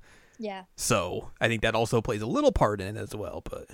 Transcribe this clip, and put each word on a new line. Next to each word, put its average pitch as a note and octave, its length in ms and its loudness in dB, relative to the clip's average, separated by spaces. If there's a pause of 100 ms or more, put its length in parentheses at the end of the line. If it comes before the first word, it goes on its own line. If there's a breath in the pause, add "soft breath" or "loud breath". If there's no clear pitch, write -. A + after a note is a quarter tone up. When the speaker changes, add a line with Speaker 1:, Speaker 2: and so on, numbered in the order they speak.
(380 soft breath)
Speaker 1:
Yeah. G3 260 -8 (120)
Speaker 2:
So - 540 -2 (100)
I A2+ 80 4
think A2+ 140 0
that A2+ 120 2
also A2+ 280 2
plays G#2+ 200 -2
a A2 40 -4
little B3+ 260 4
part G#2 280 2
in G2+ 160 -4
it G#2 40 -8
as G#2 140 -10
well, F2 280 -8
but - 320 -10